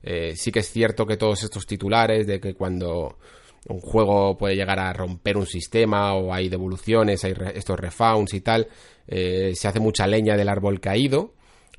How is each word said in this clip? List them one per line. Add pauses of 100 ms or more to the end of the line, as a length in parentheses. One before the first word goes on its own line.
Eh,
sí
que
es
cierto
que
todos
estos
titulares
de
que
cuando (500)
un
juego
puede
llegar
a
romper
un
sistema
o
hay
devoluciones,
hay
re-,
estos
refounds
y
tal, (380)
eh,
se
hace
mucha
leña
del
árbol
caído, (440)